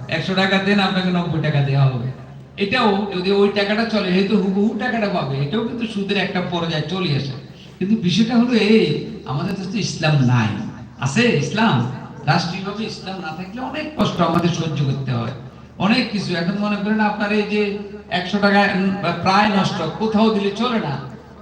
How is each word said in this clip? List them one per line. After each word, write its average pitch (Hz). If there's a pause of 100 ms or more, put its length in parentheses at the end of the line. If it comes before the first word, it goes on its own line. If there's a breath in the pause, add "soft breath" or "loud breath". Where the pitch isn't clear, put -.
একশো 165
টাকা 190
দেন, 202
আপনাকে 185
নব্বই 160
টাকা 143
দেওয়া 139
হবে। 127 (480)
এটাও 202
যদি 185
ওই 202
টাকাটা 208
চলে, 196
হয়তো 202
হুবহু 196
টাকাটা 226
পাবে, 143
এটাও 220
কিন্তু -
সুদের 196
একটা 180
পর্যায়ে 165
চলে 175
আসে। 113 (460 loud breath)
কিন্তু 196
বিষয়টা 220
হলো 247
এই, 202 (200)
আমাদের 180
দেশে -
ইসলাম 151
নাই, 117 (520)
আছে 214
ইসলাম? 160 (340)
রাষ্ট্রীয়ভাবে 196
ইসলাম 190
না -
থাকলে 190
অনেক 302
কষ্ট -
আমাদের 170
সহ্য 151
করতে -
হয়, 117 (480 loud breath)
অনেক 226
কিছু। 180
এখন 175
মনে 208
করেন 214
আপনার 208
এই 208
যে 202 (320)
একশো 180
টাকা, 202
উম, 190 (100)
প্রায় 190
নষ্ট, 175 (160)
কোথাও 214
দিলে 196
চলে 226
না। 143 (440)